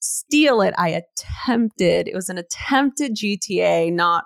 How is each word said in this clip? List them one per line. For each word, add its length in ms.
steal 640
it. 160
I 100
attempted. 1200
It 60
was 160
an 80
attempted 760
G 220
T 240
A, 300
not 360